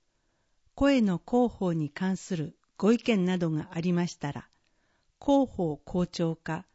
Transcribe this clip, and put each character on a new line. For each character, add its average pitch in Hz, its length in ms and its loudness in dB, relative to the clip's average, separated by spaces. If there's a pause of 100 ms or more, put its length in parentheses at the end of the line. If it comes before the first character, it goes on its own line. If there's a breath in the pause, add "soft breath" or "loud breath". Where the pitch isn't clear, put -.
(760)
声 277 240 4
の 196 180 2
広 247 380 0
報 180 160 -2
に 156 180 -2
関 190 280 -4
す - 180 -8
る 156 220 -8 (200)
ご 196 140 2
意 240 60 4
見 214 260 0
な 185 140 0
ど 170 120 0
が 156 220 -4
あ 170 80 -6
り 175 140 0
ま 175 120 0
し - 100 -8
た 143 180 -8
ら、 - 160 -14 (720)
広 277 260 4
報 156 280 -4
校 - 300 -2
長 165 280 -2
課、 165 400 -10